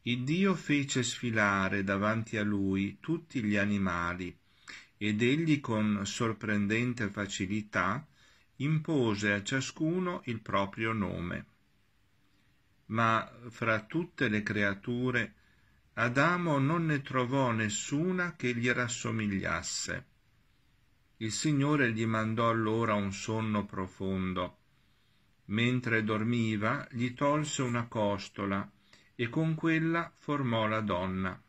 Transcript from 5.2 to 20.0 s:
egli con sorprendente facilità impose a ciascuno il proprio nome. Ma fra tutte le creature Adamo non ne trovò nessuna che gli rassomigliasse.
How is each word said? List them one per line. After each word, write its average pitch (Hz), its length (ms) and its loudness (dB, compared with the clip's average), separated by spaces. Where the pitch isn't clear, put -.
egli 147 400 4
con 107 460 0
sorprendente 110 1000 0
facilità 101 960 -2
impose 127 760 0
a 101 120 0
ciascuno 165 840 -2
il 120 160 -6
proprio 101 500 -2
nome. 90 540 -4
Ma 113 440 2
fra 110 320 0
tutte 160 460 -2
le 107 140 2
creature 107 960 -2
Adamo 147 600 2
non 165 260 2
ne 147 160 0
trovò 131 500 2
nessuna 156 840 0
che 123 180 0
gli 120 140 0
rassomigliasse. 101 1400 -2